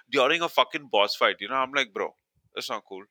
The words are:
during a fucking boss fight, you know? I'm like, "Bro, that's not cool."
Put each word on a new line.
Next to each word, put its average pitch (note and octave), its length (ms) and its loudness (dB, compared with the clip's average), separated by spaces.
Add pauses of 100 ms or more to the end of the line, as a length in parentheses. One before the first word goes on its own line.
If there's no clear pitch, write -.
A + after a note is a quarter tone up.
during C#3 320 2
a E3+ 60 0
fucking C#3+ 420 0
boss G#2 260 2
fight, G#2 260 2
you G#2 80 -8
know? C3 60 -4
I'm C3 180 -2
like, C3 200 -4
"Bro, G2 220 -6 (400)
that's - 140 -8
not A2 180 -8
cool." G2 240 -16